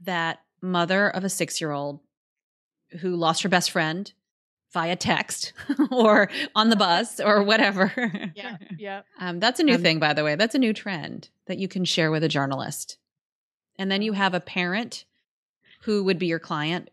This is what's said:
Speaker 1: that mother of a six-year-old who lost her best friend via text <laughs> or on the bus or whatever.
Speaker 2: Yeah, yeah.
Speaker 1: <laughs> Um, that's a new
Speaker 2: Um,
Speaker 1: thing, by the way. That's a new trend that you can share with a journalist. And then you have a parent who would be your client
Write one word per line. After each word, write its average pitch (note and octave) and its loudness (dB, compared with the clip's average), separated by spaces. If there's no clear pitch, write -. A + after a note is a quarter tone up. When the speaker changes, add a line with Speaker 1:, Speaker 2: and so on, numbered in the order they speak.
Speaker 1:
that E3+ -4
mother F#3 2
of F#3 -6
a F#3+ 0
six-year-old C#3+ -6
who F3+ -2
lost E3 2
her G3 0
best F3+ 2
friend E3+ -2
via F3 0
text - -2
<laughs> C#4 0
or A3 6
on A3 4
the A3+ 6
bus G3 2
or G#3 4
whatever. G3+ 4
Speaker 2:
Yeah, G3 -14
yeah. G3 -10
Speaker 1:
<laughs> - -20
Um, F3 -6
that's A#3 2
a F4 2
new C#4+ 6
Speaker 2:
Um, F3 2
Speaker 1:
thing, D#3+ 4
by D3+ 2
the D3+ 0
way. D3+ 0
That's A3 0
a C#4 2
new A3 2
trend - -10
that F#3+ -6
you F#3+ -4
can F#3 -4
share D#3+ 0
with D#3 0
a D#3+ 2
journalist. C#3 -6
And G3 -4
then G3 0
you G#3+ -2
have F#3+ 2
a G3+ 0
parent F#3 -4
who G#3 0
would F#3+ 2
be F3+ -2
your E3 0
client D#3+ -4